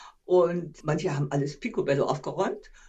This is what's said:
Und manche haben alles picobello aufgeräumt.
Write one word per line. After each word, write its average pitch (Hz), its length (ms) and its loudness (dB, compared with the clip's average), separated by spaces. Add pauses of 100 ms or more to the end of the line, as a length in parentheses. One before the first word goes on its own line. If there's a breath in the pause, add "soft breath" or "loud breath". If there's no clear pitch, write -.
(260 loud breath)
Und 175 580 2
manche 151 320 0
haben 143 160 -2
alles 143 280 -2
picobello 139 460 0
aufgeräumt. - 680 -4 (180 soft breath)